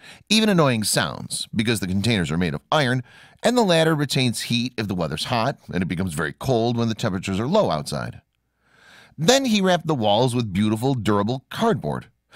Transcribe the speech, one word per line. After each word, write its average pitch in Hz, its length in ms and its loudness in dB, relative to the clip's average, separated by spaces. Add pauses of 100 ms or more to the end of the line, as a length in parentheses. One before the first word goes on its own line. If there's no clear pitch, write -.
(300)
even 220 180 4
annoying 135 360 2
sounds, - 720 -4
because 110 260 0
the 98 80 -6
containers 95 420 0
are 82 80 -2
made 85 160 0
of - 160 -8
iron, 131 320 2 (400)
and 240 160 2
the 233 60 4
latter 160 300 4
retains 131 480 0
heat 120 360 -2
if 110 80 -4
the 95 80 -2
weather's 78 300 -4
hot, 120 340 -2 (160)
and 90 80 0
it 82 60 -4
becomes 87 260 -4
very 76 180 -4
cold 120 440 0
when 117 120 0
the 110 60 -2
temperatures 98 460 -4
are 117 60 -4
low 170 240 2
outside. 71 520 -6 (960)
Then 254 280 4
he 214 140 4
wrapped 180 280 2
the 156 80 2
walls 113 360 2
with 117 200 -2
beautiful, 110 420 0
durable 107 560 0
cardboard, 90 560 -2 (280)